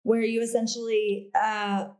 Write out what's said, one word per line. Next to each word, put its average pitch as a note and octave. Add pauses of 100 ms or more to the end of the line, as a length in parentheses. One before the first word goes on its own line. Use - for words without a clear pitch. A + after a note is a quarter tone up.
where A3+
you A3+
essentially, A3+ (100)
uh, G#3 (120)